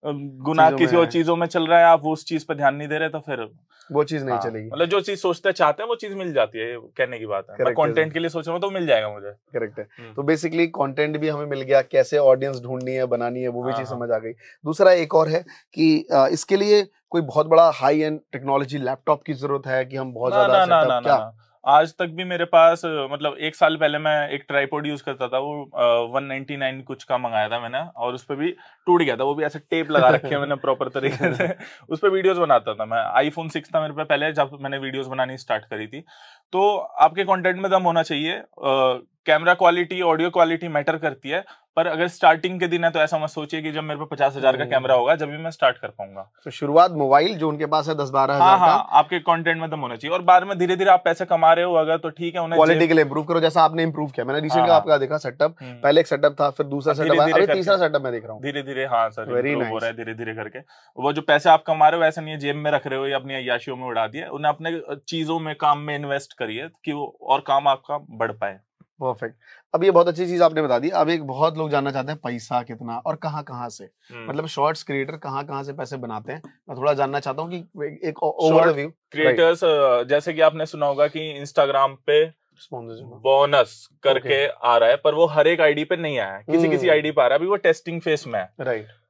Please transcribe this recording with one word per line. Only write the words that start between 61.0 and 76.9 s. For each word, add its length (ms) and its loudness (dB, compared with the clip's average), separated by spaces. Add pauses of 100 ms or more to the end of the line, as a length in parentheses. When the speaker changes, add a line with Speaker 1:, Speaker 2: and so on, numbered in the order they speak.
Speaker 1:
जो 80 -4
पैसे 280 4
आप 140 6
कमा 260 4
रहे 100 0
हो 60 2
ऐसा 160 0
नहीं 120 -10
है 60 -10
जेब 160 -4
में 160 -2
रख 160 -2
रहे 120 -6
हो 80 -4
या 80 -4
अपनी 180 -6
अय्याशियों 440 -6
में 80 -12
उड़ा 220 -4
दिए, 180 -12
उन्हें 280 -4
अपने 280 -8 (260)
चीजों 320 -4
में, 160 -8
काम 220 0
में 180 -8
इन्वेस्ट 380 -6
करिए 360 -8 (160)
कि 60 -6
वो 300 -10
और 180 0
काम 280 0
आपका 300 -4 (120)
बढ़ 220 -6
पाए। 280 -8 (440)
Speaker 2:
परफेक्ट। 320 -6 (400)
अब 80 2
ये 80 4
बहुत 160 6
अच्छी 180 -4
चीज 160 0
आपने 200 4
बता 180 0
दी। 100 -2
अब 200 0
एक 180 -2
बहुत 300 -2
लोग 120 -6
जानना 220 -2
चाहते 200 -6
हैं 120 -10
पैसा 400 -4
कितना 340 -12
और 180 -6
कहाँ-कहाँ 540 -10
से, 140 -18
Speaker 1:
हम्म। 460 -18
Speaker 2:
मतलब 180 -6
शॉर्ट्स 360 -2
क्रिएटर 300 -6
कहाँ-कहाँ 500 -10
से 100 -12
पैसे 240 -10
बनाते 360 -10
हैं, 80 -14 (280)
मैं 80 -12
थोड़ा 160 0